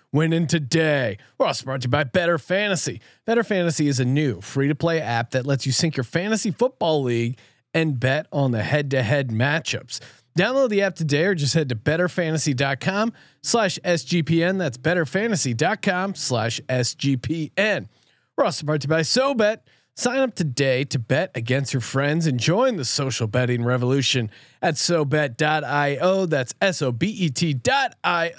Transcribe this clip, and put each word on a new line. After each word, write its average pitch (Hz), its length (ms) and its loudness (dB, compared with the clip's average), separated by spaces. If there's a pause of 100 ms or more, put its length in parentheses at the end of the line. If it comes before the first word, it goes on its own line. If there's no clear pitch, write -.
(120)
winning 160 340 2
today. 147 720 0 (180)
We're - 100 0
also 143 180 -2
brought 131 160 -6
to 120 60 -6
you 123 40 -2
by 147 140 2
Better 170 340 0
Fantasy. 185 640 -4 (240)
Better 233 180 2
Fantasy 170 460 0
is 131 100 0
a 131 60 0
new 127 360 0
free-to-play 151 600 0
app 117 320 -2
that 127 120 -2
lets 135 220 -2
you 131 60 0
sync 160 240 0
your 131 80 -2
fantasy 202 480 -2
football 165 500 0
league 120 340 0 (380)
and 160 240 0
bet 135 340 0
on 135 200 2
the 110 100 0
head-to-head 135 680 0
matchups. 131 720 -2 (380)
Download 254 320 2
the 196 120 2
app 190 120 0
today 151 300 0
or 196 100 2
just 143 200 0
head 160 140 2
to 123 60 -2
betterfantasy 160 800 0
dot 135 240 0
com 208 340 0 (300)
slash 220 400 2
S 175 220 0
G 170 180 2
P 165 220 2
N. 190 120 0
That's 147 220 -4
betterfantasy 170 760 0
dot 175 260 0
com 190 320 0
slash 113 540 -2
S 123 260 0
G 135 220 0
P 156 400 -4
N. 190 320 0 (480)
We're 277 80 4
also 170 200 -2
brought 151 180 0
to - 40 -8
you 143 40 -4
by 160 100 4
SoBet. 226 640 2 (340)
Sign 247 240 0
up 262 160 0
today 135 480 0
to - 160 -4
bet 147 340 0
against 123 400 -2
your 131 60 0
friends 147 480 0
and 127 100 0
join 214 380 2
the 143 80 -4
social 127 420 -2
betting 120 380 0
revolution 123 680 0 (320)
at 165 120 2
sobet 151 640 0
dot 151 280 0
I 143 320 0
O. 185 280 2
That's 147 360 -2
S 190 220 0
O 131 100 0
B 117 160 -2
E 185 220 0
T 160 220 0
dot 254 520 0
I 170 340 0